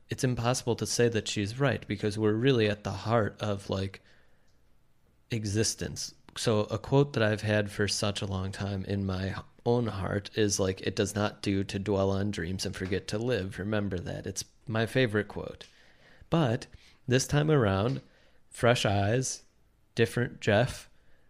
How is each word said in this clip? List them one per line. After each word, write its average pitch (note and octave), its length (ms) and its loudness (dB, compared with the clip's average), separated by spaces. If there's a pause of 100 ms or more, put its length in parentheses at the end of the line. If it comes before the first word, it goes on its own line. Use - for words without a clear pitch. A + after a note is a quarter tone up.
(100)
it's - 140 -2
impossible A#2+ 520 0
to G#2+ 100 -4
say A#2+ 220 4
that - 200 0
she's G#2+ 320 -2
right B2 260 0
because G#2 320 -2
we're G#2+ 140 4
really A2+ 360 4
at G#2 140 -2
the G2 80 -4
heart G#2 500 0
of, G#2 300 -4
like, F#2+ 300 -4 (1300)
existence. - 840 -2 (220)
So G#2+ 280 2
a A2 140 -4
quote C#3+ 340 2
that A2+ 100 0
I've G#2+ 200 2
had G#2+ 280 0
for G2+ 180 0
such G#2 340 -2
a G#2 40 -4
long F#2+ 260 -4
time G2 340 -4
in G2 180 -2
my F#2+ 300 -2 (320)
own A#2+ 220 2
heart G2 460 -4
is, G#2 240 2
like, F#2+ 240 0
"It - 140 -4
does G2 180 0
not G#2 280 -2
do G2 220 0
to G#2 140 -6
dwell G2 320 2
on G2 200 -2
dreams F#2 340 -6
and F#2+ 100 -6
forget F#2 340 -4
to F2 100 -4
live. A2 400 -2
Remember G2+ 400 -2
that." F#2+ 280 -8
It's - 180 -8 (220)
my A2 200 0
favorite G#2+ 420 2
quote. - 360 -12 (680)
But C#3 360 2 (400)
this B2+ 200 2
time D3 240 2
around, A#2+ 500 4 (500)
fresh B2 360 4
eyes, G#2 560 0 (520)
different - 460 0
Jeff, A2+ 480 2 (400)